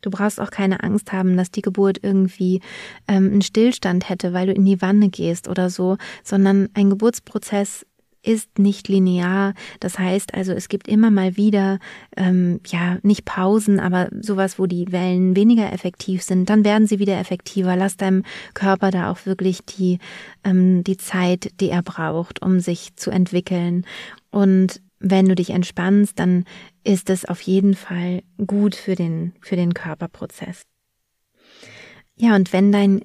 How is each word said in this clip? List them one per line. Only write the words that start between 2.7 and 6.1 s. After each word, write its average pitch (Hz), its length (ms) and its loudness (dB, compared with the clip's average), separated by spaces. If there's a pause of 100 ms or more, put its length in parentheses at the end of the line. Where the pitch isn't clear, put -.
ähm, 190 240 2
einen 202 100 4
Stillstand 202 680 0
hätte, 180 220 -4
weil 180 140 -2
du 190 80 0
in 196 120 4
die 196 140 4
Wanne 202 300 4
gehst 170 380 -6
oder 185 240 -2
so, 185 260 -2 (260)